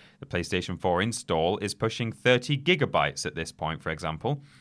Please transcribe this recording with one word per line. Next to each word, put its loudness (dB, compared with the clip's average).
The -14
PlayStation -2
four 2
install 0
is -4
pushing -2
thirty 4
gigabytes 0
at -4
this -6
point, -6
for -4
example. -4